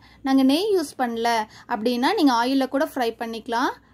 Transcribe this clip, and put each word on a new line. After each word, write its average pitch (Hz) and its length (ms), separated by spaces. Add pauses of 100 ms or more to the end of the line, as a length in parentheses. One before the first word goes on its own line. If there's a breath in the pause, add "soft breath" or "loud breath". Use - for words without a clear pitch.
(220 soft breath)
நாங்க 269 200
நெய் 330 300
யூஸ் 330 260
பண்ணல 233 300 (400 loud breath)
அப்படின்னா 240 460
நீங்க 302 200
ஆயில்ல 262 340
கூட 277 180
ஃப்ரை 254 260
பண்ணிக்கலாம். 226 580 (240 soft breath)